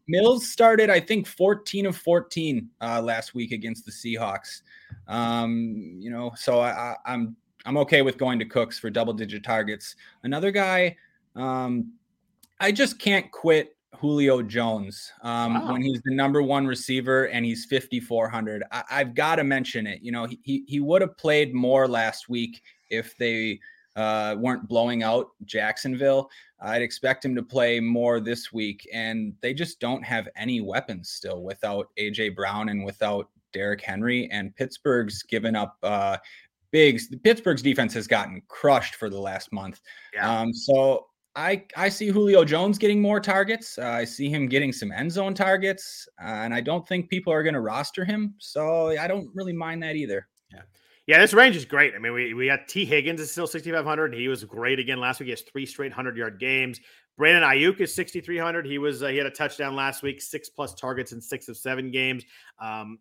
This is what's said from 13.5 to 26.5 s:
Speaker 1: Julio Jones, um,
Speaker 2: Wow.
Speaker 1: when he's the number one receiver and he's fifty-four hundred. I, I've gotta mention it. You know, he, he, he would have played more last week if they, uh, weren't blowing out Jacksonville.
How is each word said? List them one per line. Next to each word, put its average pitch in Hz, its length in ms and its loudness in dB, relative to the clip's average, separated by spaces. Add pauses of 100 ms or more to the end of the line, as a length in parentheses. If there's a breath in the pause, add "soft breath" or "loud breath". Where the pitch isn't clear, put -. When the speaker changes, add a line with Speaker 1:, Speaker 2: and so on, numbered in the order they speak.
Speaker 1:
Julio 143 440 4
Jones, 110 800 -4
um, 117 320 -2
Speaker 2:
Wow. 117 200 0
Speaker 1:
when 127 100 -2
he's 131 240 -2
the 131 80 -2
number 139 260 4
one 139 260 2
receiver 131 600 0
and 120 160 -2
he's 117 220 -4
fifty-four 120 640 -2
hundred. 107 320 -4 (100)
I, 120 180 -6
I've 131 240 0
gotta 151 300 2
mention 131 420 -2
it. 101 140 -8
You 120 120 -8
know, 117 120 -4
he, 120 180 -10
he, 135 240 -4
he 143 140 -4
would 165 220 4
have - 160 -4
played 147 360 2
more 127 320 4
last 117 440 -2
week 117 320 -6 (260 soft breath)
if 113 280 -6
they, 110 420 -2 (380 loud breath)
uh, 107 420 0
weren't 117 300 -2
blowing 117 340 2
out 117 280 0 (140)
Jacksonville. 131 840 0 (300 soft breath)